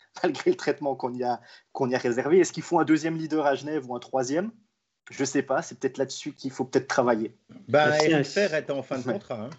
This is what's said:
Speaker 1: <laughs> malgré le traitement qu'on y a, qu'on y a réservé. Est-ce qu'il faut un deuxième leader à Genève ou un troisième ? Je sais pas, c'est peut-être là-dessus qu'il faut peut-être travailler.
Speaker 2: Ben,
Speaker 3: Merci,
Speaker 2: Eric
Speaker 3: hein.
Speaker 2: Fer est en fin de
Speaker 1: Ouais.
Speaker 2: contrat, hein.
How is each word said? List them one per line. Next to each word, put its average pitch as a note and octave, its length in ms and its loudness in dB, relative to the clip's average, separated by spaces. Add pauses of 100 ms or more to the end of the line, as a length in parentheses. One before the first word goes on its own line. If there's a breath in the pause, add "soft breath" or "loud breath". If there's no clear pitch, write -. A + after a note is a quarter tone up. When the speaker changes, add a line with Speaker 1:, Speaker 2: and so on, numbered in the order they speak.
Speaker 1:
<laughs> - 180 -10
malgré F3 300 0
le E3+ 40 0
traitement C#3+ 380 -2
qu'on B2+ 180 -6
y B2 120 -4
a, A#2+ 160 -2 (320 loud breath)
qu'on B2+ 180 -2
y B2+ 60 2
a - 20 -2
réservé. C3 400 4
Est-ce E3+ 140 4
qu'il E3 100 -6
faut F3 160 2
un D#3 60 4
deuxième D#3 320 2
leader D#3 280 -2
à C#3 120 4
Genève C#3 340 -6
ou B2 60 -6
un - 20 -8
troisième ? C#3+ 540 -2 (580)
Je - 140 -4
sais - 180 0
pas, C#3+ 200 0
c'est - 180 -16
peut-être C3 180 -4
là-dessus C3+ 340 -6
qu'il C3 200 -10
faut C3+ 120 -4
peut-être B2+ 220 0
travailler. A#2 480 2 (340)
Speaker 2:
Ben, D3 200 4
Speaker 3:
Merci, D#3 240 4
Speaker 2:
Eric - 20 4
Speaker 3:
hein. C#3+ 80 4
Speaker 2:
Fer F3+ 320 0
est D3 160 -4
en C#3 140 -2
fin C3+ 160 -6
de A#2+ 80 -10
Speaker 1:
Ouais. A2+ 60 -2
Speaker 2:
contrat, G#2+ 320 -8
hein. C#3 120 -12